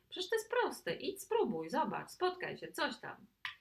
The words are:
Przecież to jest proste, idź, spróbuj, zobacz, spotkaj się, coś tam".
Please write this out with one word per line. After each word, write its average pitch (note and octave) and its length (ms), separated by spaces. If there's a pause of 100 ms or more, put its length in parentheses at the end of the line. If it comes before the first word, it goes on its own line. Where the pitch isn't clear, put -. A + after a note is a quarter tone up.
Przecież F4+ 220
to A4+ 60
jest - 140
proste, - 440
idź, - 280
spróbuj, E3+ 480
zobacz, F#3 400
spotkaj - 480
się, - 140
coś C#4+ 280
tam". - 160 (440)